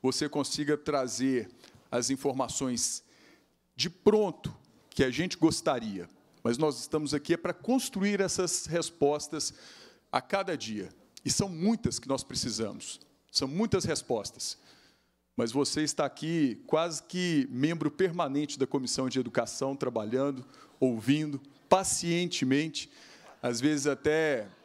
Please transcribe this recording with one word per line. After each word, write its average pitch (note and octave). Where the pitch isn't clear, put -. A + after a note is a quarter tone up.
você C3
consiga D3
trazer C3
as B2
informações C3
de C#3+
pronto G#3
que -
a C3
gente D3+
gostaria, A#2
mas A#2+
nós D3
estamos D3+
aqui D3
é -
para F3
construir G#3
essas F#3
respostas D3+
a -
cada F#3+
dia, G#2
e -
são G3
muitas F3+
que -
nós C3+
precisamos, -
são C#3
muitas F#3
respostas. -
Mas A#2
você C#3+
está D3+
aqui D3
quase D#3+
que F3
membro D3
permanente D3+
da C3
Comissão C3
de C3
Educação, B2
trabalhando, B2
ouvindo, C3+
pacientemente, E3+
às B2
vezes C#3+
até D3